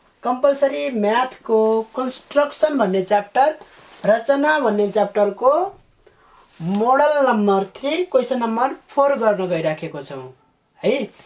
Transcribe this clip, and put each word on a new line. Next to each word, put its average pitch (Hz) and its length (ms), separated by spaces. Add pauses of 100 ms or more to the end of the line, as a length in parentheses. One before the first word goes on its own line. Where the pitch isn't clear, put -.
(220)
कम्पलसरी 277 680
म्याथको 226 680 (380)
कन्स्ट्रक्सन 285 840
भन्ने 190 240
च्याप्टर, 226 540 (500)
रचना 277 540
भन्ने 208 280
च्याप्टरको 202 640 (1080)
मोडल 262 680
नम्बर 202 380 (120)
थ्री, 320 280
क्वेसन 247 380
नम्बर 233 320 (140)
फोर 277 300
गर्न 208 300
गइराखेको 160 540
छौँ 135 200 (600)
है। 247 200 (240)